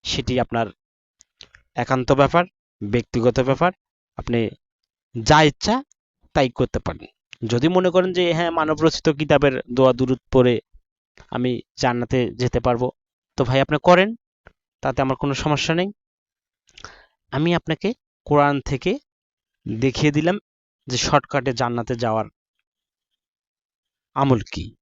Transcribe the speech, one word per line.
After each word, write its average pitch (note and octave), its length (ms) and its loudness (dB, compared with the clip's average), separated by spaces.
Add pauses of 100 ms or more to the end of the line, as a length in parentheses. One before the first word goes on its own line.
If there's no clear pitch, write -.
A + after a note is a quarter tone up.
সেটি B2 380 -4
আপনার A#2 260 -2 (1080)
একান্ত B2+ 380 -2
ব্যাপার, C#3+ 320 2 (380)
ব্যক্তিগত A#2 580 0
ব্যাপার। C3+ 320 0 (440)
আপনি A#2 340 -2 (720)
যা D3+ 200 6
ইচ্ছা G#3+ 400 0 (500)
তাই C3+ 180 0
করতে - 280 -4
পারেন। D#2+ 280 -8 (400)
যদি A#2+ 220 0
মনে F#3 220 2
করেন F#3 220 2
যে F3 200 0
হ্যাঁ, E3 180 0
মানবরচিত D#3 580 0
কিতাবের C#3+ 540 0 (100)
দোয়া C3 200 4
দুরূদ B2+ 260 -2 (140)
পড়ে B2 280 4 (680)
আমি B2 300 -4 (160)
জান্নাতে B2 580 -2
যেতে B2 260 -2
পারবো, B2 320 -2 (440)
তো C3+ 80 0
ভাই C3 160 2
আপনি D3 220 -2
করেন, F#3 320 4 (680)
তাতে C3+ 220 -2
আমার C3 140 -2
কোনো C#3 180 -4
সমস্যা D3+ 400 -2
নেই। F#3 180 -4 (1400)
আমি D#3+ 240 0
আপনাকে E3 380 -4 (320)
কোরআন C#3+ 360 2
থেকে F3 380 -4 (800)
দেখিয়ে C3+ 340 0
দিলাম E3+ 260 0 (480)
যে B2+ 100 -4
শর্টকাটে C3+ 560 0
জান্নাতে A#2+ 420 -4
যাওয়ার A2 320 -2 (1900)
আমল C3 260 2 (120)
কি - 300 -10